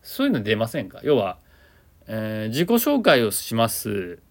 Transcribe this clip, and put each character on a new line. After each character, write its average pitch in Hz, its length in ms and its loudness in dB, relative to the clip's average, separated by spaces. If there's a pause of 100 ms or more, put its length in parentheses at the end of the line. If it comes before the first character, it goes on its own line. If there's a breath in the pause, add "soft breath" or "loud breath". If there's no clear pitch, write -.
そ - 200 -6
う 285 40 2
い - 20 2
う 240 40 2
の 120 100 -2
出 104 120 2
ま 113 120 -2
せ 143 160 -6
ん - 40 -10
か？ - 140 -18
要 147 160 4
は、 95 220 -2 (680 soft breath)
え 110 400 -6
ー、 110 40 -4
自 156 180 0
己 - 20 -12
紹 240 320 2
介 139 220 6
を 107 80 2
し - 240 -6
ま 113 140 2
す 95 500 -6 (120)